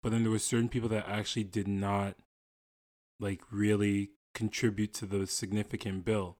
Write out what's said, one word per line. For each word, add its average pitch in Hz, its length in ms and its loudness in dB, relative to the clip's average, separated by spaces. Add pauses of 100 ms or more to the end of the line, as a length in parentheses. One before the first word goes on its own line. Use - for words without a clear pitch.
But 117 80 -2
then 113 120 4
there 110 80 4
were 110 80 2
certain 117 300 2
people 113 220 -2
that 107 180 -2
actually 104 360 -2
did 98 240 -2
not, 98 480 0 (1040)
like, 98 300 -4
really 101 600 2 (240)
contribute 107 600 0
to - 120 -6
the 98 200 -2
significant 101 760 -4
bill. 101 360 0